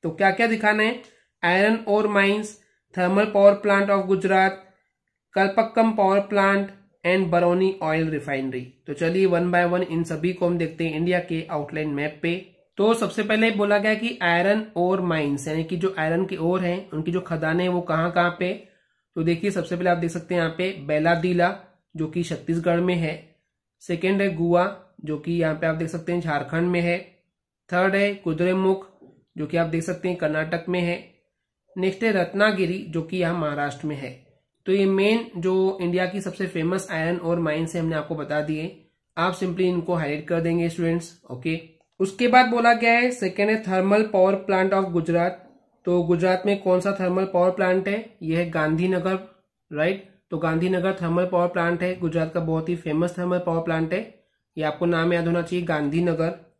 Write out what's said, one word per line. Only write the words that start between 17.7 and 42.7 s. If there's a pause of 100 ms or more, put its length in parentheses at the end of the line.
वो
कहाँ
कहाँ
पे? (640)
तो
देखिए,
सबसे
पहले
आप
देख
सकते
हैं
यहाँ
पे
बेलादीला, (360)
जो
कि
छत्तीसगढ़
में
है। (440)
सेकेंड
है
गुआ, (120)
जो
कि
यहाँ
पे
आप
देख
सकते
हैं
झारखंड
में
है। (760)
थर्ड
है
कुद्रेमुख, (500)
जो
कि
आप
देख
सकते
हैं
कर्नाटक
में
है। (640)
नेक्स्ट
है
रत्नागिरी,
जो
कि
यहाँ
महाराष्ट्र
में
है। (400)
तो
ये
मेन
जो
इंडिया
की
सबसे
फेमस
आयरन
ओर
माइंस
है,
हमने
आपको
बता
दिए। (280)
आप
simply
इनको
हाईलाइट
कर
देंगे
स्टूडेंट्स, (100)
ओके। (260)
उसके
बाद
बोला